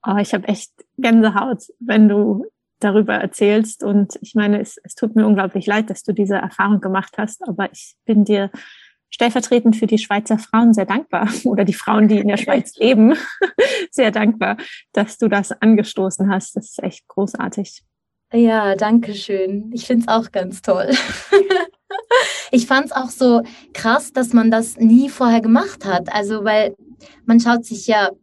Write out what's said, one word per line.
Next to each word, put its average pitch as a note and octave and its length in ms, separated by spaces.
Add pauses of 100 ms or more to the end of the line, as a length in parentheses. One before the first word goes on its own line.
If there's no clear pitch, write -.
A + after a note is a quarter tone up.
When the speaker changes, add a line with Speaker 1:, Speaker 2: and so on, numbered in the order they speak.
Speaker 1:
Oh, G3+ 100
ich G#3 160
hab G3 140
echt - 240 (260)
Gänsehaut, A3+ 640 (160)
wenn A3 280
du G#3 380 (340)
darüber G#3+ 360
erzählst. G#3 680
Und G3+ 380
ich - 140
meine, G#3 260
es, - 220
es - 120
tut A3 200
mir G#3+ 100
unglaublich F#3+ 400
leid, A3 240
dass F#3+ 140
du G#3 100
diese G3 220
Erfahrung G3 460
gemacht F#3+ 360
hast, G#3+ 300
aber F#3+ 240
ich - 240 (100)
bin G#3+ 200
dir G3+ 260 (580)
stellvertretend A#3 680
für A3+ 120
die A3 100
Schweizer G#3+ 400
Frauen A3+ 360
sehr G3+ 120
dankbar G#3+ 420 (100)
<laughs> - 80
oder G3+ 200
die G#3 80
Frauen, G#3+ 340
die G#3 120
in G3+ 80
der G3+ 100
Schweiz B3+ 400
leben, A3+ 380 (380)
<laughs> A4+ 380
sehr A3+ 200
dankbar, G#3+ 460 (360)
dass G#3 240
du A3+ 100
das G3+ 240
angestoßen G3+ 800
hast. G3 240
Das G#3+ 140
ist - 140
echt - 240
großartig. - 760 (500)
Speaker 2:
Ja, A3 420
danke G#3+ 400
schön. G3+ 580
Ich A#3+ 120
find's A#3 220
auch A3+ 240
ganz F#3 300
toll. F#3+ 300
<laughs> B3+ 80 (1500)
Ich A#3+ 160
fand's C#4 240
auch C4 180
so A#3+ 340 (300)
krass, B3+ 400
dass A#3+ 200
man A3+ 180
das A3+ 260
nie A#3 320
vorher A#3 320
gemacht B3 440
hat. F3+ 280
Also, G#3 300
weil G#3+ 320 (500)
man A#3 140
schaut A#3+ 260
sich A3 220
ja G#3 220 (140)